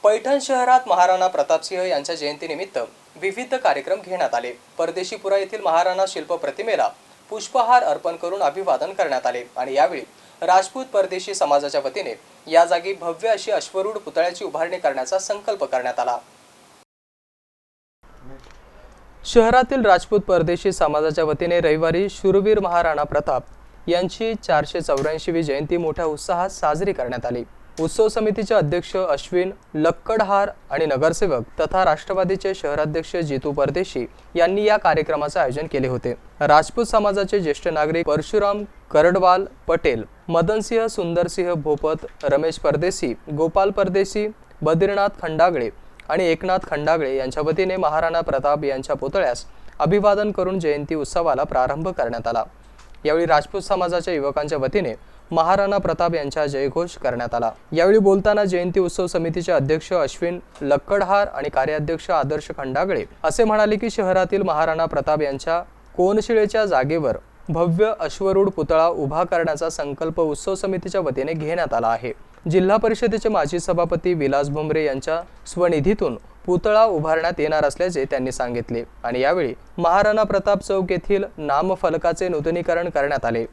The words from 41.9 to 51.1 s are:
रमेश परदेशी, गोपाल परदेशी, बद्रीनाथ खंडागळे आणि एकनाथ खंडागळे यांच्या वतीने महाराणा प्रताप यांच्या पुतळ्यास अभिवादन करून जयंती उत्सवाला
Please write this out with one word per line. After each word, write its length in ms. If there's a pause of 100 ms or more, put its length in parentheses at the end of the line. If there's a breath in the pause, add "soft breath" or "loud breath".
रमेश 360
परदेशी, 560 (220)
गोपाल 340
परदेशी, 560 (360)
बद्रीनाथ 600
खंडागळे 480 (380)
आणि 180
एकनाथ 400
खंडागळे 500
यांच्या 300
वतीने 300
महाराणा 440
प्रताप 440
यांच्या 320
पुतळ्यास 480 (340 soft breath)
अभिवादन 520
करून 280
जयंती 360
उत्सवाला 500